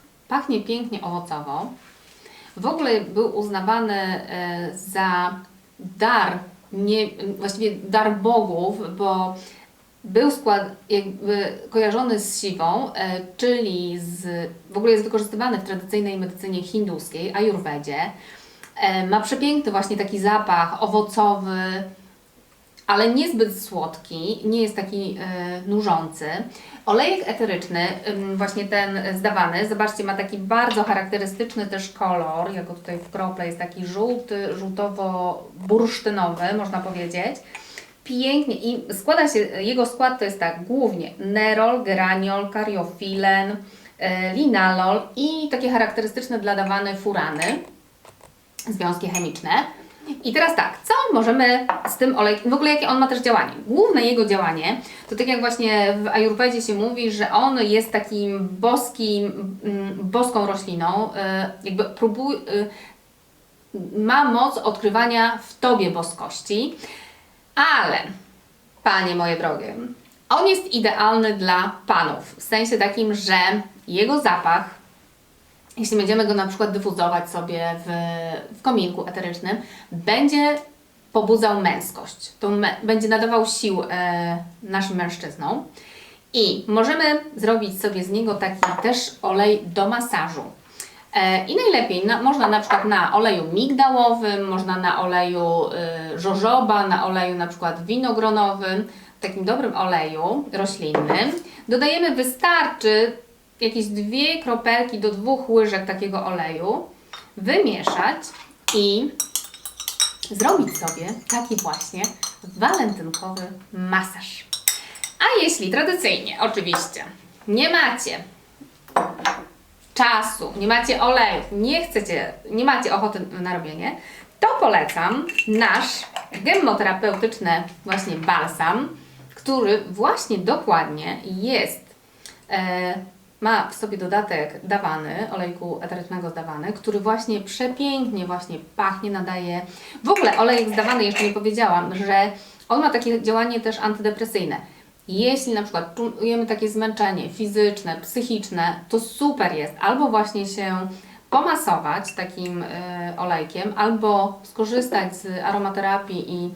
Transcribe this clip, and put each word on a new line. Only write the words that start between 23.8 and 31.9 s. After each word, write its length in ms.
nie 180
jest 140
taki, 440
e, 420
nużący. 640
Olejek 420
eteryczny, 580
ym, 280
właśnie 280
ten 540
zdawany, 500
zobaczcie, 360
ma 100
taki 240
bardzo 460
charakterystyczny 840
też 260